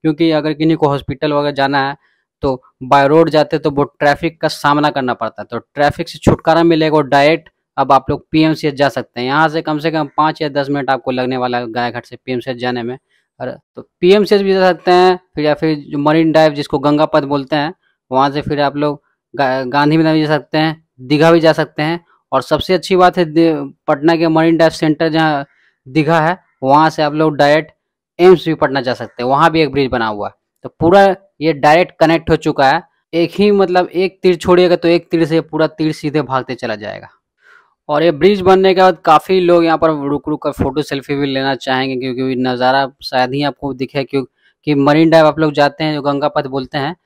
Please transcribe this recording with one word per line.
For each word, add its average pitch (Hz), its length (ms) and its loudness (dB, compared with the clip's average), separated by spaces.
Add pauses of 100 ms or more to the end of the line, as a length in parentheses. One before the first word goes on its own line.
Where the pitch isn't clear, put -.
क्योंकि 160 280 0
अगर 151 220 -2
किन्हीं 160 240 0
को 151 100 0
हॉस्पिटल 143 460 -4
वगैरह 147 200 -2
जाना 139 340 0
है 139 80 -8 (480)
तो 135 180 -4 (220)
by 139 220 4
रोड 160 240 4
जाते 151 280 0
तो 147 140 -2
वो 143 120 -2
ट्रैफिक 147 580 -2
का 160 60 -4
सामना 147 420 0
करना 127 240 -4
पड़ता 110 280 -8
है। 101 40 -12
तो 117 120 -12
ट्रैफिक 147 520 -4
से 156 100 -18
छुटकारा 160 440 0
मिलेगा 156 340 2
और 143 100 0
डायरेक्ट 151 420 2 (280)
अब 135 140 0
आप 135 180 2
लोग 147 220 -6
पीएमसीएच 156 420 0
जा 135 160 0
सकते 120 300 -10
हैं। 123 80 -6
यहाँ 151 220 0
से 160 120 -6
कम 156 180 -6
से 151 120 -4
कम 151 260 -4
पाँच 156 240 -2
या 151 80 -4
दस 139 200 -4
मिनट 143 200 -4
आपको 131 220 -2
लगने 127 260 -4
वाला 123 200 -4
है 123 140 -8
गायघाट 120 340 -6
से 123 200 -20
पीएमसीएच 127 320 -8
जाने 123 260 -6
में। 127 140 -10 (420)
और 127 180 -12 (180)
तो - 120 -20 (120)
पीएमसीएच 196 420 4
भी 190 120 0
जा 185 180 2
सकते 170 200 -2
हैं, 180 280 4 (160)
फिर 151 100 -4
या 151 80 2
फिर 156 240 -2 (120)
जो 147 80 -8
मरीन 156 340 2
ड्राइव 156 220 4
जिसको 143 260 -4
गंगा 147 260 2
पथ 156 200 0
बोलते 139 300 -4
हैं, 151 180 -4 (380)
वहाँ 131 200 2
से 139 100 -4
फिर 147 200 -4
आप 143 140 -2
लोग 147 260 -4 (320)
गा-, 131 340 -2
गांधी 143 300 0
मैदान 160 160 2
भी 156 120 0
जा - 20 -6
सकते 151 300 -2
हैं, 156 260 -2 (180)
दीघा 151 300 2
भी 170 80 4
जा 160 140 4
सकते 156 300 -4
हैं। 170 200 -6 (280)
और 131 100 0
सबसे 151 320 -2
अच्छी 185 220 -2
बात 180 220 4
है 180 80 0
दे-, 160 300 2 (320)
पटना 151 280 0
के 165 120 0
Marine 160 300 2
ड्राइव 160 140 4
Center 160 380 -2
जहाँ 156 360 -2 (420)
दीघा 156 320 0
है, 170 180 0 (260)
वहाँ 147 260 4
से 156 140 -4
आप 147 100 -2
लोग 156 240 0
direct 151 340 2 (480)
Ames 175 260 6
भी 160 80 -2
पटना 139 280 -2
जा 123 120 -4
सकते 120 300 -10
हैं, 123 60 -2
वहाँ 151 220 2
भी 160 100 0
एक 143 100 0
bridge 135 200 0
बना 117 160 -2
हुआ 104 200 -6
है। 98 60 -14 (300)
तो 131 60 -14 (100)
पूरा 190 240 6 (380)
ये 156 120 0
direct 151 460 2
connect 160 300 2
हो 165 80 4
चुका 151 300 0
है, 160 140 2 (320)
एक 165 200 0
ही 208 180 2
मतलब 180 360 2
एक 180 360 -4
तीर 180 120 4
छोड़िएगा 180 400 2
तो 170 120 -2
एक 170 240 0
तीर 165 140 0
से 160 160 0
पूरा 156 260 -4
तीर 156 240 -4
सीधे 151 300 -4
भागते 131 340 -6
चला 113 200 -8
जाएगा। 101 340 -14 (800)
और 151 140 0
ये 170 80 2
bridge 185 300 0
बनने 190 320 4
के 185 80 2
बाद 185 240 4
काफ़ी 165 340 2
लोग 175 260 4
यहाँ 160 120 0
पर 160 140 0 (160)
रुक 143 220 -6
रुक 151 140 -6
कर 143 100 -4
photo 139 280 -4
selfie 139 340 -6
भी 143 120 -2
लेना 135 280 -2
चाहेंगे, 131 400 -4
क्योंकि 131 420 -6
नज़ारा 127 500 0 (160)
शायद 127 300 -2
ही 143 100 -4
आपको 139 300 -6
दिखे, 131 300 -6
क्योंकि - 720 -6
Marine 147 340 4
ड्राइव 160 180 6
आप 151 120 0
लोग 156 140 0
जाते 143 300 0
हैं 156 100 -2
जो 147 80 -6
गंगा 143 260 -2
पथ 147 200 -4
बोलते 131 300 -8
हैं 143 180 -6 (100)